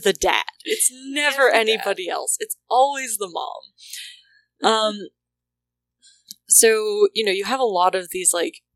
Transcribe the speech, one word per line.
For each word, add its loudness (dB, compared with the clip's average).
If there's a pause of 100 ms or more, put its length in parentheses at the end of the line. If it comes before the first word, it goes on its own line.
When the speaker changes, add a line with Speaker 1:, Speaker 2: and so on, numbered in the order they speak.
Speaker 1:
the 2
dad. 0 (200)
It's 0
never -12
Speaker 2:
Never 0
the 6
dad. 4
Speaker 1:
anybody -2
else. -4
It's -10 (120)
always 0
the -8
mom. -10 (1080)
Um, 0 (1500)
so, 4
you -2
know, 0
you -2
have -2
a 0
lot 2
of -4
these, -2
like, -4 (140)